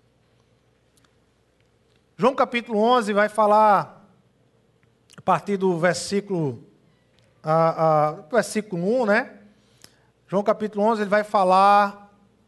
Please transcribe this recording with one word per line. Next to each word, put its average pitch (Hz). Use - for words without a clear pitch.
João 254
capítulo 240
onze 226
vai 208
falar, 208
a -
partir 190
do 185
versículo, 175
a, 160
a, -
versículo 208
um, 233
né? 214
João 196
capítulo 208
onze, 220
ele 202
vai 208
falar 202